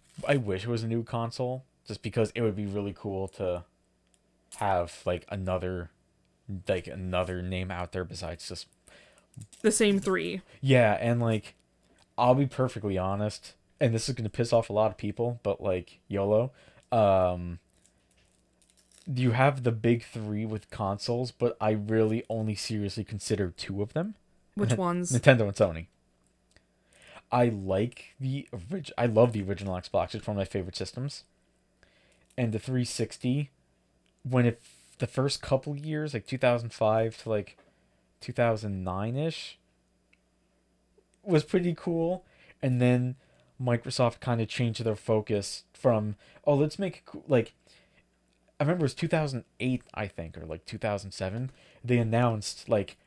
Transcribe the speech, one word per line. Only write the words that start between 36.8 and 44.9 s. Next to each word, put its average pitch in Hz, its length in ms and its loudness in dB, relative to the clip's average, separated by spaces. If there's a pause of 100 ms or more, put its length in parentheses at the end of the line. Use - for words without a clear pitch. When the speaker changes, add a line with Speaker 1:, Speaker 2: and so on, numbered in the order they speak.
Speaker 1:
to, 117 60 -6
like, 104 280 -4 (600)
two - 140 -12
thousand 107 500 0
nine-ish, 113 760 -4 (1700)
was 160 200 4
pretty 175 320 0
cool. 170 500 -4 (360)
And 127 200 0
then 123 340 4 (460)
Microsoft 123 580 0
kinda 113 260 0
changed 117 380 -2
their 110 120 0